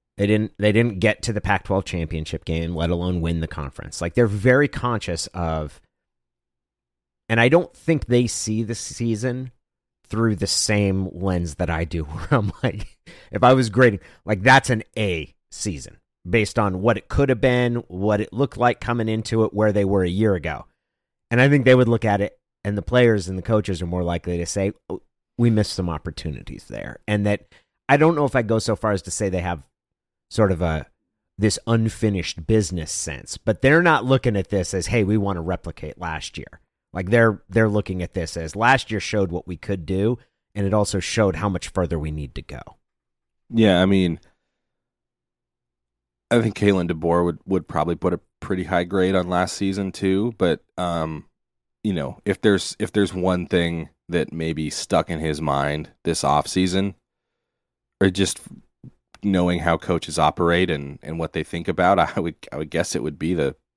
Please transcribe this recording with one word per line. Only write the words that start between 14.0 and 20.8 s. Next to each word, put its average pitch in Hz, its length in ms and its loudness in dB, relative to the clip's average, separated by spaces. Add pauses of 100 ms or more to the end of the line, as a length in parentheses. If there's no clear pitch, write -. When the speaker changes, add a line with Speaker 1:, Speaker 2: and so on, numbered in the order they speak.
Speaker 1:
like, 98 160 -2
that's 131 300 6
an 110 120 -2 (140)
A 90 380 -4 (160)
season - 460 -10 (320)
based 104 300 0
on 95 220 0
what 107 160 2
it - 100 -14
could 139 220 2
have 123 100 2
been, 123 380 2 (100)
what 101 320 0
it - 140 -6
looked 127 240 -2
like 120 240 0
coming 117 260 -2
into 110 380 0
it, - 80 -4
where 107 180 2
they 101 140 2
were 95 180 2
a 87 60 0
year 101 260 2
ago. 76 300 -6 (680)